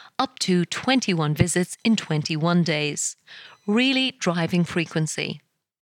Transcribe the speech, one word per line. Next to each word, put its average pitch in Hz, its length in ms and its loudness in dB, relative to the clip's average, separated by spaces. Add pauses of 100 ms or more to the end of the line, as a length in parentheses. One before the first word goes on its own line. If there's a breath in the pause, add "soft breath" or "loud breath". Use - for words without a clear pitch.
(200 loud breath)
up - 200 -2
to 180 260 2
twenty-one 170 680 0
visits 180 500 0
in 226 120 4
twenty-one 165 680 0
days, 151 540 -2 (500 loud breath)
really 262 540 2
driving 175 440 0
frequency. 160 800 -4 (580)